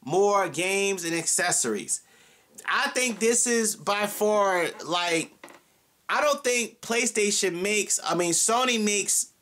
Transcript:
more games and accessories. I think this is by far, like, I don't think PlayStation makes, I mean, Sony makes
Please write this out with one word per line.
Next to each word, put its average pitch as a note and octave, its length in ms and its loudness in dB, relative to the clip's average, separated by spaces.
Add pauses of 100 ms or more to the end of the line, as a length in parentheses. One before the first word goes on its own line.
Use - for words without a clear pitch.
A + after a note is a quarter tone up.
more F#3+ 460 2
games F#3+ 540 -2
and E3 100 -4
accessories. D#3+ 880 -2 (680)
I A#3+ 220 0
think B3 300 -2
this A3+ 260 2
is A#3 280 0
by G3+ 320 -2
far, G3+ 600 2 (180)
like, E3+ 480 -2 (800)
I A#3+ 100 0
don't C#4+ 240 0
think B3 380 -2
PlayStation G#3 800 0
makes, G#3 420 0
I E3 100 0
mean, E3+ 200 2
Sony A#3+ 440 2
makes G3+ 500 0 (140)